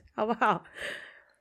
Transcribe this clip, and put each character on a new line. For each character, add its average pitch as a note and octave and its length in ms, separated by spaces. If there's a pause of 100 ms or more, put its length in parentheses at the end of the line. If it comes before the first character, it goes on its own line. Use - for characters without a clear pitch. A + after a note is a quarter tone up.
(140)
好 G#3+ 120
不 A#3 80
好？ G#3+ 320 (760)